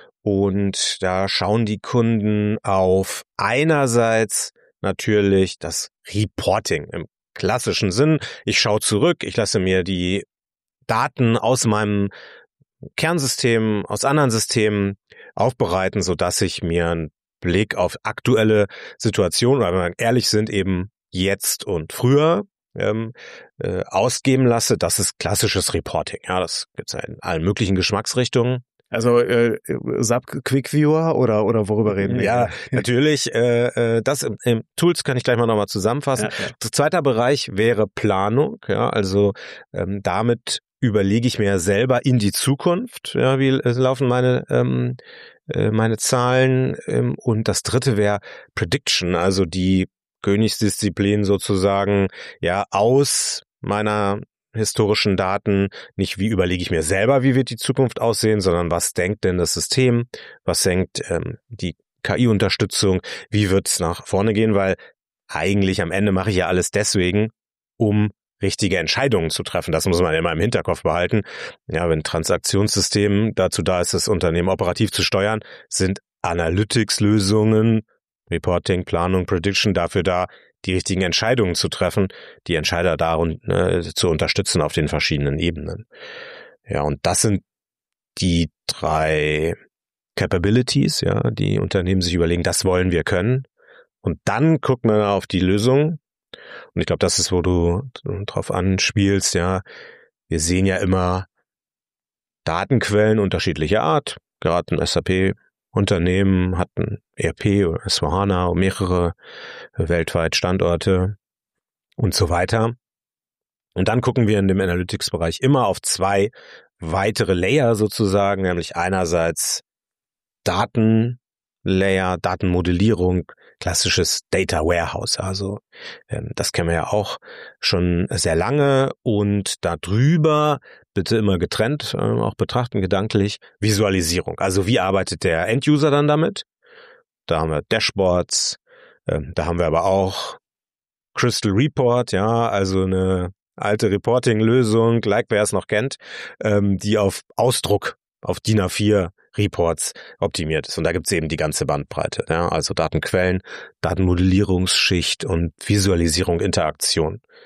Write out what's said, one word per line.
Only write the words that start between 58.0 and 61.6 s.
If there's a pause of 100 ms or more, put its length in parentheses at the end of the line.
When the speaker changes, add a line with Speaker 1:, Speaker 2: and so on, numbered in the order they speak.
Speaker 1:
aussehen,
sondern
was
denkt
denn
das
System, (400)
was
denkt,
ähm, (100)
die (280)